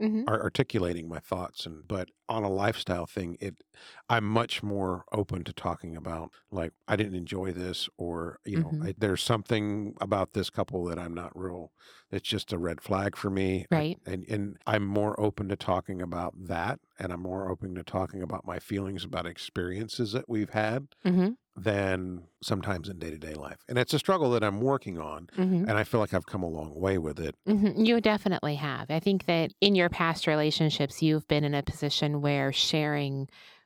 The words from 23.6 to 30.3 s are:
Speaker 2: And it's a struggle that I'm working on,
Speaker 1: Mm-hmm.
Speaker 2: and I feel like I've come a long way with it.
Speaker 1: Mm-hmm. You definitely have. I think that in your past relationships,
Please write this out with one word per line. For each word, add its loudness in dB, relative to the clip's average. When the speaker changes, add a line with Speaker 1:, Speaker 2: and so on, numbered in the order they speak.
Speaker 2:
And 0
it's 2
a 4
struggle 4
that 4
I'm 2
working 0
on, -8
Speaker 1:
Mm-hmm. 2
Speaker 2:
and 2
I 4
feel 2
like 0
I've 2
come -2
a 0
long -6
way 4
with -2
it. -4
Speaker 1:
Mm-hmm. 4
You 6
definitely 2
have. -4
I 2
think 2
that 2
in 8
your 6
past 0
relationships, 2